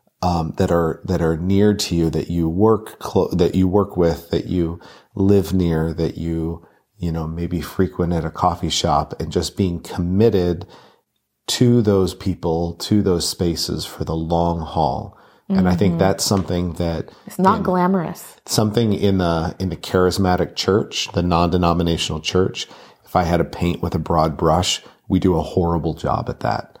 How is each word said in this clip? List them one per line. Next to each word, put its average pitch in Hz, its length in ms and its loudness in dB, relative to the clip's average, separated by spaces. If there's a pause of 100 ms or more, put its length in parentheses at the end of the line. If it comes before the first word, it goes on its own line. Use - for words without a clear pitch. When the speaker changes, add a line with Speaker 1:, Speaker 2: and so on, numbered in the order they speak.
(240)
Speaker 1:
um, 85 340 -2
that 90 140 0
are, 85 340 0
that 90 160 0
are 80 160 2
near 98 380 2
to - 200 -4
you, 82 140 2
that 78 200 -4
you 85 200 0
work 104 500 0
clo-, - 300 0
that 87 260 2
you 92 120 4
work 95 280 0
with, 85 360 0
that 85 160 -2
you 87 320 -2 (360)
live 98 380 2
near, 82 400 0
that 78 240 -4
you, 82 480 -4 (320)
you 87 140 -4
know, 80 160 -4
maybe 85 340 -4
frequent 87 520 -2
at 80 120 -2
a 78 60 -6
coffee 87 380 -2
shop, 76 500 -2
and 80 120 -6
just 85 240 -4
being 87 240 -2
committed 92 840 0 (840)
to 120 340 4
those 98 320 4
people, 85 600 -2
to 104 260 2
those 90 280 2
spaces 82 560 -2
for - 180 -10
the 80 120 -4
long 85 440 0
haul. 76 540 -4 (360)
And 190 200 2
I 180 80 2
think - 160 4
Speaker 2:
Mm-hmm. 82 60 -2
Speaker 1:
that's 98 260 2
something 87 480 0
that 82 360 -4 (160)
Speaker 2:
It's - 140 -10
not 180 200 4
Speaker 1:
in 180 40 -4
Speaker 2:
glamorous. 180 720 -2 (120)
Speaker 1:
something 110 440 2
in 98 280 2
the, 85 400 0
in 95 100 -4
the 82 80 -6
charismatic 90 800 0
church, - 560 0
the 87 100 0
non-denominational 85 960 2
church, - 480 -2 (380)
if - 100 -12
I 90 80 4
had 85 140 2
to 82 80 2
paint - 360 -4
with 87 140 -4
a 82 40 -2
broad 80 360 0
brush, 82 460 0 (260)
we 92 120 2
do 87 180 2
a 80 40 0
horrible 82 520 -2
job - 360 -4
at - 120 -12
that. - 400 -6